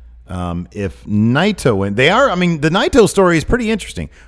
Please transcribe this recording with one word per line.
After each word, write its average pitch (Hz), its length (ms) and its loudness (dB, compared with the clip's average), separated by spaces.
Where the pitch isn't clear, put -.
Um, 87 440 -8
if 101 340 -10
Naito 123 720 0
win, 98 180 -2
they 131 140 4
are, 247 200 2
I 185 60 -2
mean, 175 260 0
the 156 80 0
Naito 226 400 2
story 175 280 2
is 151 80 -2
pretty 226 260 0
interesting. 90 380 -6